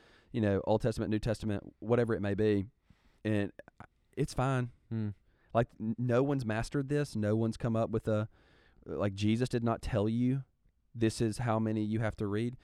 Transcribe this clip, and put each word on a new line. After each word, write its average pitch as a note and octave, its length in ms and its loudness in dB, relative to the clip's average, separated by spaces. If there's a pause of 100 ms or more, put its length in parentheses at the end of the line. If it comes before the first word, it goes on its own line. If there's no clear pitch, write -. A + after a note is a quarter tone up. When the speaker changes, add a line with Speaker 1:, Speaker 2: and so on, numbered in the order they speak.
(320)
Speaker 1:
you B2 80 -2
know, G2+ 240 4
Old G#2+ 180 4
Testament, A2 280 0
New A2 80 0
Testament, G#2+ 600 -4
whatever A#2 340 2
it F2 60 -2
may G2+ 140 0
be, G2+ 320 4 (580)
and G#2 260 0 (680)
it's - 180 -2
fine. B2+ 360 0 (200)
Speaker 2:
Hmm. A2 180 -2 (440)
Speaker 1:
Like, A#2+ 140 2 (140)
n-, A2 180 -2
no B2 240 4
one's C#3 240 0
mastered A#2 420 -2
this. D3 280 -2
No G#2 180 2
one's A2+ 220 0
come A2+ 180 -2
up A2+ 160 0
with A2 160 -2
a, G#2+ 220 0 (580)
like, F#2 280 -2
Jesus A2 340 2
did A#2 160 -2
not A#2 180 0
tell G#2+ 260 0
you B2 360 0 (500)
this A2+ 260 0
is A2 180 0
how A#2 200 0
many A2 240 0
you G#2+ 160 -2
have A2 200 -2
to A2 100 -2
read. A#2 360 -2